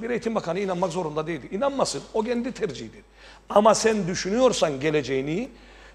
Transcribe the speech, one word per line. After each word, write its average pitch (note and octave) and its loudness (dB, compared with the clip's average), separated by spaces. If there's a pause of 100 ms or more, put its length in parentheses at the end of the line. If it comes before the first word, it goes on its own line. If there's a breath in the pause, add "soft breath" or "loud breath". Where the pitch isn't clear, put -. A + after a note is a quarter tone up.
bir A#3 -6
eğitim A3+ -2
bakanı E3+ -4
inanmak F#3 -2
zorunda D#3 -4
değildir. D3+ -8
İnanmasın, A#3+ -2 (120)
o A3 0
kendi A#3+ -4
tercihidir. B2 -8 (480 soft breath)
Ama G#3 8
sen G#3+ 2
düşünüyorsan F#3 2
geleceğini, D3+ 0 (460 soft breath)